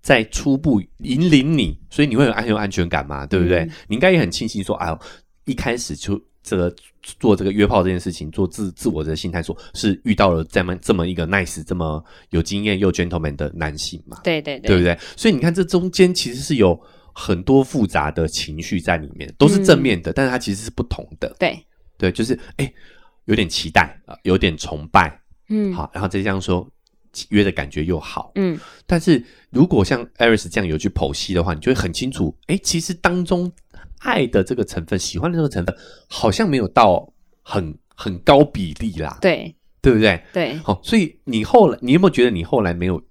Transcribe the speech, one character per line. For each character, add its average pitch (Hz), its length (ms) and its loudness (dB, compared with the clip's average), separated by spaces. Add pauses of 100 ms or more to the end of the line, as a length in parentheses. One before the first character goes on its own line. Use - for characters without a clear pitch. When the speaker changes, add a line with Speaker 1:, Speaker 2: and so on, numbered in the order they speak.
Speaker 1:
在 120 240 4
初 - 340 -2
步 135 240 2 (160)
引 160 320 0
领 147 260 4
你， 87 220 -2 (120)
所 147 140 0
以 147 40 -2
你 113 80 -2
会 139 80 4
有 117 80 2
安， 113 160 -4
有 107 80 2
安 104 120 -2
全 87 200 -2
感 73 180 -4
嘛， 71 200 -10
对 95 120 0
不 90 80 2
对？ 90 140 2
Speaker 2:
嗯。 82 100 -4 (180)
Speaker 1:
你 104 60 -4
应 123 60 -2
该 185 100 4
也 180 80 4
很 104 120 0
庆 110 180 -6
幸 101 160 -6
说， 98 120 -4
哎 85 120 -6
呦， 80 100 -4 (460)
一 135 100 -4
开 120 220 -4
始 120 180 -8
就 98 260 -6 (220)
这 - 140 -4
个， 87 180 0 (460)
做 107 160 4
这 92 80 -4
个 98 80 0
约 104 140 4
炮 104 160 4
这 92 80 2
件 90 100 -2
事 92 100 -6
情， 80 200 -10
做 95 180 -2
自， 95 240 -8
自 - 160 -6
我 78 160 -4
的 78 100 -4
性 85 160 -6
探 85 120 -6
索， - 140 -8 (180)
是 104 300 -2
遇 107 100 0
到 98 160 4
了 80 140 0
这 92 200 -2
么， 92 120 -4
这 - 160 -2
么 87 140 0
一 92 80 -6
个 82 120 -4
nice、 90 360 -2
这 82 120 -8
么 80 280 -4 (280)
有 85 120 0
经 101 220 -4
验 104 140 0
又 95 120 2
gentleman 85 460 -4
的 73 180 -6
男 78 240 -6
性 - 280 -12
嘛， - 180 -20
Speaker 2:
对， 160 180 -2
对， 139 160 -10
对。 - 100 -8
Speaker 1:
对 98 100 6
不 87 40 4
对？ 87 160 2 (180)
所 226 140 2
以 190 40 2
你 127 60 -2
看 170 140 0
这 190 80 0
中 180 280 0
间 180 220 4
其 123 220 -6
实 127 60 -10
是 139 160 -4
有 92 240 4 (320)
很 - 300 -4
多 135 200 6
复 127 240 0
杂 76 240 0
的 82 160 -2
情 78 340 -8
绪 87 200 -4
在 85 160 0
里 76 180 -8
面， - 240 -14
都 143 80 8
是 190 180 4
正 160 160 8
面 117 220 2
的， 85 80 -6
Speaker 2:
嗯。 - 60 -4
Speaker 1:
但 139 100 2
是 127 40 0
它 127 80 -2
其 113 160 -4
实 101 100 -12
是 110 60 -12
不 - 140 -6
同 - 220 -10 (140)
的。 - 180 -8
Speaker 2:
对。 - 200 -2 (400)
Speaker 1:
对， 127 140 0
就 - 120 -2
是， 120 140 -2 (180)
哎， 139 160 -4 (520)
有 185 100 0
点 101 140 0
期 - 220 -6
待， 82 360 2
呃， - 160 -20
有 92 140 2
点 87 200 0
崇 76 320 -12
拜， 85 320 2 (280)
Speaker 2:
嗯。 208 240 -2
Speaker 1:
好， 170 220 -8
然 - 80 -8
后 95 60 -2
再 95 120 -2
这 101 80 -2
样 95 120 -2
说， 92 280 -2 (640)
约 104 120 4
的 98 80 2
感 71 200 -6
觉 76 120 -6
又 82 160 -2
好。 - 360 -12
Speaker 2:
嗯。 180 240 -2 (280)
Speaker 1:
但 170 140 0
是 151 240 4 (260)
如 139 160 6
果 127 160 2
像 120 240 0 (120)
Iris 113 320 4
这 113 100 -2
样 92 80 -2
有 78 80 -2
去 87 140 -2
剖 73 240 -2
析 - 180 -8
的 87 100 2
话， 85 120 -2
你 76 60 -10
就 127 120 0
会 - 20 4
很 95 160 -4
清 123 200 -6
楚， - 260 -4 (120)
哎， 190 140 -2
其 - 160 -2
实 165 140 -6
当 180 320 0
中 180 260 -2 (500)
爱 - 260 0
的 101 180 2
这 127 100 -4
个 113 80 -2
成 87 220 -6
分， 95 140 -4
喜 - 200 -6
欢 160 140 -2
的 165 60 -2
这 165 40 0
个 147 60 0
成 90 160 -4
分， 95 100 -4 (340)
好 - 220 0
像 220 180 0
没 139 100 0
有 104 100 -2
到 107 420 4 (320)
很， 80 320 -6 (200)
很 92 240 -8
高 143 260 6
比 95 300 -6
例 110 240 -6
啦。 78 240 -8
Speaker 2:
对。 160 340 0 (240)
Speaker 1:
对 131 140 6
不 110 40 4
对？ 107 240 4 (120)
Speaker 2:
对。 147 240 -2
Speaker 1:
好， 110 240 -4
所 - 160 2
以 170 260 0
你 113 180 -2
后 196 280 6
来， 110 100 -6
你 123 120 2
有 156 60 6
没 180 40 4
有 190 80 6
觉 123 140 2
得 123 60 4
你 87 140 -4
后 123 160 0
来 90 140 0
没 87 100 -4
有 90 260 -2